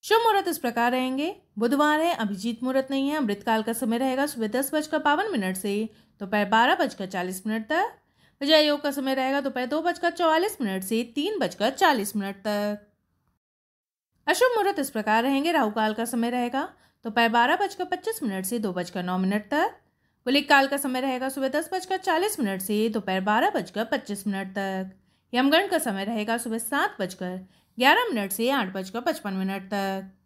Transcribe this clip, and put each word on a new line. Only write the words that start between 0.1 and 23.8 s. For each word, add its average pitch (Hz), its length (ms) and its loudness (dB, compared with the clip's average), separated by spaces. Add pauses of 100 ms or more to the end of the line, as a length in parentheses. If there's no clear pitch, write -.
मुहूर्त 403 260 2
इस 339 120 -4
प्रकार 233 320 0
रहेंगे। 262 420 -2 (240)
बुधवार 285 420 2
है, 339 140 2
अभिजीत 214 480 -4
मुहूर्त 262 280 0
नहीं 269 180 -2
है। 294 80 -2
अमृतकाल 262 460 0
का 226 120 -2
समय 233 240 -2
रहेगा 262 300 0
सुबह 226 220 -4
दस 269 240 -2
बजकर 302 260 -2
बावन 302 320 0
मिनट 190 240 -2
से 208 320 -4 (320)
दोपहर 202 280 0
बारह 233 280 4
बजकर 277 320 -2
चालीस 185 380 -6
मिनट 220 220 -4
तक। 370 340 -2 (380)
विजय 302 260 6
योग 294 160 0
का 294 80 -2
समय 269 240 -2
रहेगा 269 260 0
दोपहर 262 260 -4
दो 285 160 -2
बजकर 339 300 0
चौवालीस 339 480 2
मिनट 190 240 -2
से 226 180 0 (120)
तीन 381 240 -2
बजकर 214 340 0
चालीस 277 440 2
मिनट 196 220 -4
तक। 208 420 -4 (1500)
अशुभ 370 240 4
मुहूर्त 403 280 2
इस 277 120 -2
प्रकार 214 320 2
रहेंगे। 277 300 2
राहु 254 180 4
काल 214 240 0
का 226 100 -2
समय 233 260 -2
रहेगा 247 320 -2 (420)
दोपहर 233 260 2
बारह 240 260 4
बजकर - 300 -2
पच्चीस 427 360 -6
मिनट 190 240 -2
से 240 120 -2
दो 214 140 -2
बजकर 180 300 -6
नौ 180 160 -2
मिनट 196 320 0
तक। 320 260 0 (500)
गुलिक 277 220 2
काल 277 180 8
का 277 120 -2
समय 254 220 -2
रहेगा 262 280 -2
सुबह 269 220 -2
दस 302 220 -2
बजकर 370 260 -4
चालीस 370 420 0
मिनट 196 220 -2
से 214 280 0
दोपहर 196 320 -2
बारह 214 300 2
बजकर 214 340 -2